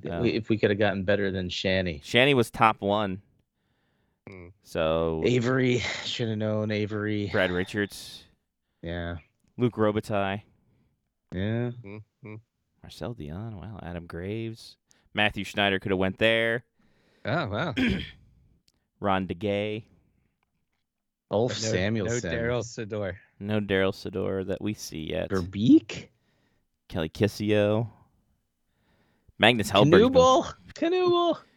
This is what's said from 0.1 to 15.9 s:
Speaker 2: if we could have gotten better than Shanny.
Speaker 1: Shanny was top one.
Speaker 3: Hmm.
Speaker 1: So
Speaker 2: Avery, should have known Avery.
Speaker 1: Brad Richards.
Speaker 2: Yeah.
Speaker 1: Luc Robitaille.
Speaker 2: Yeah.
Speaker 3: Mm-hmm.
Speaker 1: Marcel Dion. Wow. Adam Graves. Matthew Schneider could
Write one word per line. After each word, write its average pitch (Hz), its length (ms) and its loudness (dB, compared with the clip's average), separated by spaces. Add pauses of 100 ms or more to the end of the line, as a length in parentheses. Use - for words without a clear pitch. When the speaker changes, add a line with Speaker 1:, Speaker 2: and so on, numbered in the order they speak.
Speaker 2:
if 113 260 0
we 110 100 2
could 110 100 4
have 101 80 0
gotten 98 260 0
better 98 280 0
than 92 180 -4
Shanny. 90 540 -2
Speaker 1:
Shanny 135 320 4
was 120 160 2
top 110 300 2
one. 101 380 0 (1120)
Speaker 3:
Hmm. 90 200 -18 (140)
Speaker 1:
So 80 640 0
Speaker 2:
Avery, 123 540 2 (240)
should - 260 -6
have 110 80 -4
known 107 340 -2
Avery. 104 600 -2
Speaker 1:
Brad 98 200 2
Richards. 95 720 -4 (600)
Speaker 2:
Yeah. 85 320 -6 (420)
Speaker 1:
Luc 120 180 0
Robitaille. 104 640 0 (920)
Speaker 2:
Yeah. 113 380 -4 (120)
Speaker 3:
Mm-hmm. 107 520 -18 (480)
Speaker 1:
Marcel - 320 -10
Dion. 95 440 -10
Wow. 95 220 -14
Adam 85 240 -10
Graves. 107 720 -10 (380)
Matthew 104 280 0
Schneider 98 360 0
could 101 120 -4